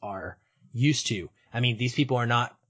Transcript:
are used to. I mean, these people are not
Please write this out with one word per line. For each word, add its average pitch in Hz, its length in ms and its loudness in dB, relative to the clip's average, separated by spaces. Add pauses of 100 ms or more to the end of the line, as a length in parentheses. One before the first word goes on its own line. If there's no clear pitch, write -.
are 95 360 -10 (340)
used 135 360 2
to. 95 220 -4 (220)
I 117 80 -2
mean, 120 160 2
these 123 180 -2
people 131 220 2
are 120 100 0
not 120 300 0 (140)